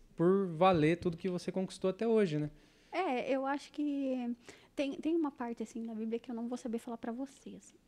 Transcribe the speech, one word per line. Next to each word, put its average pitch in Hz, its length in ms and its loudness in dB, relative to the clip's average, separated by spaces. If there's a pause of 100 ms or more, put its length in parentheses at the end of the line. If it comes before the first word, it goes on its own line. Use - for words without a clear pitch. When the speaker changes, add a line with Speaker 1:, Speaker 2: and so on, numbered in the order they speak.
(160)
Speaker 1:
por 190 300 4
valer 170 500 6
tudo 170 200 -2
que 190 120 -4
você 180 240 -4
conquistou 190 380 -2
até 190 180 -2
hoje, 202 300 4
né? 147 120 -2 (400)
Speaker 2:
É, 302 400 -2
eu 269 140 0
acho 285 280 -4
que 262 640 -2 (420)
tem, 277 180 -2
tem 320 220 -2
uma 302 160 0
parte, 233 300 -6
assim, 226 220 -8
na 226 100 -8
Bíblia 220 260 -4
que 247 100 -16
eu 240 40 -6
não 233 140 -6
vou 247 80 -6
saber 233 220 -4
falar 233 180 -8
pra 226 160 -8
vocês, 233 640 -12 (140)